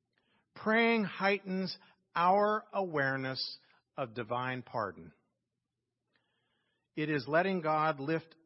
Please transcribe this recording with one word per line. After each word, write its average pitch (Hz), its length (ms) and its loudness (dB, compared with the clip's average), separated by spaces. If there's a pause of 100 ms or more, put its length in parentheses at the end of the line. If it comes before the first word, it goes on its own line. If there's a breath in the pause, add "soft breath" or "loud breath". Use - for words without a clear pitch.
(540)
Praying 226 500 2
heightens 190 760 -2 (380 soft breath)
our 208 560 4
awareness 135 840 -2 (380 soft breath)
of 120 180 -6
divine 123 480 -4
pardon. 90 500 -6 (1800)
It 151 140 -2
is 143 180 -2
letting 180 320 2
God 156 400 0
lift 156 340 -2 (120)